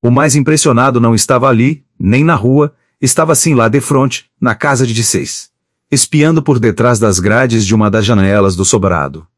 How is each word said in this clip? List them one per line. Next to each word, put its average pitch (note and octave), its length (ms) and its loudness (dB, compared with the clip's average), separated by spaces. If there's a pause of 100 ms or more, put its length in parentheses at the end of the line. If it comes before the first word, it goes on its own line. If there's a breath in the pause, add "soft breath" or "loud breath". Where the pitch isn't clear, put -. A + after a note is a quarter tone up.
o A#2+ 80 2
mais C#3 240 0
impressionado C3 640 0
não A#2 140 2
estava B2+ 340 0
ali, B2+ 340 0 (140)
nem A#2+ 260 0
na E3 120 2
rua, C3+ 400 0 (260)
estava D#3 320 0
sim D3 220 0
lá A#2 120 2
defronte, C3 600 -2 (100)
na A#2+ 140 -2
casa C3 320 -2
de A#2 80 -4
dezesseis, - 560 -6 (400)
espiando D3+ 540 0
por C3+ 160 0
detrás A2+ 400 0
das G2+ 200 0
grades A2+ 460 0
de G2 80 0
uma G#2+ 160 2
das G#2 160 0
janelas G2 500 2
do F#2+ 80 -2
sobrado. D#2+ 600 -2 (120)